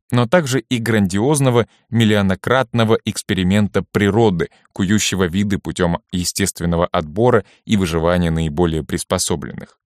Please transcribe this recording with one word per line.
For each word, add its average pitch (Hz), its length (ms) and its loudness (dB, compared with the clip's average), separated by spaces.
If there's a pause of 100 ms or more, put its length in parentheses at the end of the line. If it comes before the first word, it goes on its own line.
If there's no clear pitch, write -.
(100)
но 120 160 0
также 131 340 0
и - 180 -4
грандиозного 113 880 2 (240)
миллионократного 110 1120 2
эксперимента 98 760 0
природы, 101 680 0 (240)
кующего 98 520 0
виды 98 340 -2
путем 85 420 -2 (120)
естественного 85 760 -2
отбора 92 580 0 (220)
и 113 100 2
выживания 85 540 0
наиболее 80 540 -2
приспособленных. - 1000 -6